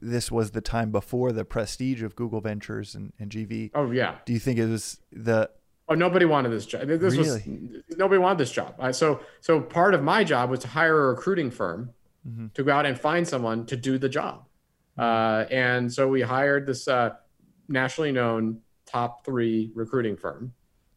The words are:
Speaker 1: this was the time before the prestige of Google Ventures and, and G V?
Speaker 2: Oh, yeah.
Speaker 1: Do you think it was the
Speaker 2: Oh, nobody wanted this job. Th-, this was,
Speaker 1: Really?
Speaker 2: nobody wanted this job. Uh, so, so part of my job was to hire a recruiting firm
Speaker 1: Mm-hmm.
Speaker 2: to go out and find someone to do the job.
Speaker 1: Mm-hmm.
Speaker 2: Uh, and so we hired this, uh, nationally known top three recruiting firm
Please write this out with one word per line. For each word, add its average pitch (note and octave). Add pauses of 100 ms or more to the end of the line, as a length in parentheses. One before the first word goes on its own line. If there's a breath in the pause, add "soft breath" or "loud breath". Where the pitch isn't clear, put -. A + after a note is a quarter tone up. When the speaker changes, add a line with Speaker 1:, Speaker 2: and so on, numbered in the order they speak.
Speaker 1:
this A#2
was A2+
the A2
time A2+
before B2
the A2
prestige A#2+
of G#2+
Google A2
Ventures G#2+
and, G2+
and G2+
G A2
V? A2
Speaker 2:
Oh, C#3
yeah. A2+
Speaker 1:
Do A#2+
you A#2
think B2
it A2+
was A2+ (120)
the A2+ (400)
Speaker 2:
Oh, D#3+
nobody F3
wanted C#3+
this A2
job. -
Th-, D#3+
this B2+
was, C#3
Speaker 1:
Really? -
Speaker 2:
nobody F#3+
wanted F#3
this C3
job. E2+
Uh, B2+
so, B2+ (200 loud breath)
so D#3+
part F3+
of D3
my F#3+
job B2+
was B2+
to A#2+
hire D#3
a -
recruiting C#3+
firm G#2 (380)
Speaker 1:
Mm-hmm. A2+
Speaker 2:
to C3+
go C#3+
out D3
and C3+
find E3+
someone A2+
to C3+
do C3
the C3+
job. - (520)
Speaker 1:
Mm-hmm. -
Speaker 2:
Uh, A2+
and B2
so C3+
we C3+
hired C#3
this, C3
uh, B2 (580)
nationally C3+
known A2+ (240)
top A#2+
three A2+
recruiting A2+
firm G2+ (440)